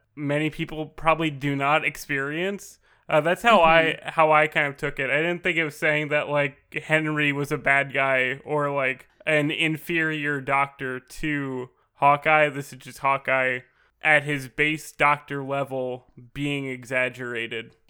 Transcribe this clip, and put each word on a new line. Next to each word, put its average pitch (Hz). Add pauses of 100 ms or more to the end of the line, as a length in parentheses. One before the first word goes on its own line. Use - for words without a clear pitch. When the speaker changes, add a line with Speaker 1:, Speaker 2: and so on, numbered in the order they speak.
(140)
Speaker 1:
many 147
people 156
probably 160
do 143
not 139
experience. 151 (300)
Uh, 151
that's 170
how 226
Speaker 2:
Mm-hmm. 160
Speaker 1:
I, 156
how 156
I 151
kind 151
of 139
took 143
it. 135
I 135
didn't 175
think 180
it 165
was 147
saying 151
that, 143
like, 143
Henry 151
was 139
a 147
bad 139
guy 135
or, 147
like, 131 (180)
an 151
inferior 156
doctor 135
to 135 (260)
Hawkeye. 147
This 139
is 131
just 127
Hawkeye 131 (420)
at 151
his 139
base 151
doctor 143
level 131 (260)
being 143
exaggerated. 123 (160)